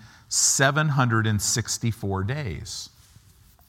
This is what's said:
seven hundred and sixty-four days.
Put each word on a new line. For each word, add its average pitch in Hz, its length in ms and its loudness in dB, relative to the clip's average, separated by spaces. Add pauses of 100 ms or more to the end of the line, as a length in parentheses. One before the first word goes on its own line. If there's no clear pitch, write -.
(280)
seven 147 640 2
hundred 120 380 4
and 107 140 2
sixty-four 101 840 -2
days. 117 680 -8 (800)